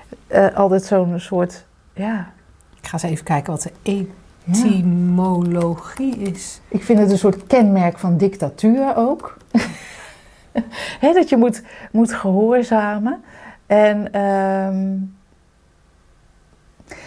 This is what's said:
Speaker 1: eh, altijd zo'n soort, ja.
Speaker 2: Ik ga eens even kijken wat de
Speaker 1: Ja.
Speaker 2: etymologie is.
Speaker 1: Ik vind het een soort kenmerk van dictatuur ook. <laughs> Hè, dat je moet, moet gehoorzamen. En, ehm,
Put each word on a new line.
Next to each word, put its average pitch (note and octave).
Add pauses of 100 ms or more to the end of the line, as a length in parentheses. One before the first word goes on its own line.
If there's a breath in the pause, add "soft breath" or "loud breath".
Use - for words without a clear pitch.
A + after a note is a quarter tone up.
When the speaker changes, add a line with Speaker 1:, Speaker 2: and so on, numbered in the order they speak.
(280 loud breath)
Speaker 1:
eh, G3
altijd F#3+
zo'n F3+
soort, F3+ (280)
ja. G3+ (500)
Speaker 2:
Ik -
ga -
eens E3
even D#3+
kijken D3
wat D3+
de E3+ (200)
Speaker 1:
Ja. G3 (480)
Speaker 2:
etymologie F3+
is. -
Speaker 1:
Ik -
vind A3+
het G3+
een G3
soort F#3+
kenmerk G3
van F3
dictatuur G#3+
ook. B3+ (140)
<laughs> - (1300 loud breath)
Hè, D4+
dat F#4
je C4+
moet, A3+ (280 loud breath)
moet A3+
gehoorzamen. G#3+ (440 loud breath)
En, G#3
ehm, F#3+ (2000 loud breath)